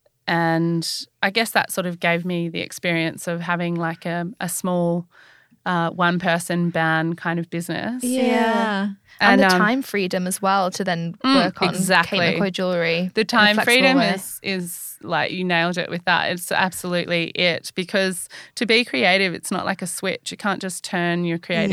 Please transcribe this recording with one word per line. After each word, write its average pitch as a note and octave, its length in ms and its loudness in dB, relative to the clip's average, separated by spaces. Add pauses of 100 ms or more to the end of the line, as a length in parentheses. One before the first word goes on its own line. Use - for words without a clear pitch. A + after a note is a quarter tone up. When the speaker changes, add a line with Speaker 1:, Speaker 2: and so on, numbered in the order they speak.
(280)
Speaker 1:
and E3 600 0 (360)
I G3 80 2
guess A3+ 200 0
that - 200 0
sort F3+ 160 -4
of F3 120 -8
gave E3+ 260 0
me E3+ 240 -2
the E3 120 -6
experience E3 680 -4
of E3+ 140 -4
having, F3 340 -2
like, E3 300 -4
a, E3+ 220 -4 (120)
a F#3 100 -4
small, F3 580 0 (580)
uh, E3+ 240 0
one-person F3 800 0
band D#3+ 480 0
kind E3+ 220 -2
of E3 100 -6
business. F#3+ 540 -6
Speaker 2:
Yeah. B3+ 200 0
Speaker 3:
Yeah. A3+ 640 2 (320)
Speaker 1:
And, G3+ 200 6
Speaker 3:
And - 0 -
the G3 40 6 (100)
Speaker 1:
um, F3+ 60 4
Speaker 3:
time A#3+ 200 2
freedom F#3+ 460 -2
as F3+ 140 -6
well F#3+ 300 2
to G3 120 -6
then E3+ 300 -4 (100)
Speaker 1:
mm, C4 120 4
Speaker 3:
work F#3 260 2
on F3 80 2
Speaker 1:
exactly. F3+ 500 2
Speaker 3:
Kate E3 200 2
McCoy F#3 120 0
jewellery F3+ 600 0
Speaker 1:
The A3 80 2
Speaker 3:
in G#3+ 40 0
a - 0 -
Speaker 1:
time G#3+ 300 6
Speaker 3:
flexible G#3+ 80 2 (140)
Speaker 1:
freedom C4 200 6
Speaker 3:
way. G#3 180 2
Speaker 1:
is, - 280 -10
is, F3+ 580 -6
like, D3+ 300 0
you F#3 120 -4
nailed F3 340 0
it - 120 -4
with F3 160 -8
that. E3 260 2
It's F3 200 -6
absolutely F3 800 0
it, - 460 -2
because F#3+ 520 -2 (280)
to A#3+ 100 -4
be A3+ 180 4
creative, F#3+ 500 2
it's - 180 -8
not F#3+ 140 -2
like F#3 160 -4
a F#3 60 -6
switch. - 440 -6
You - 60 -10
can't - 240 -2
just F#3 220 -8
turn F3 400 0
your E3+ 140 0
creative, F3 360 0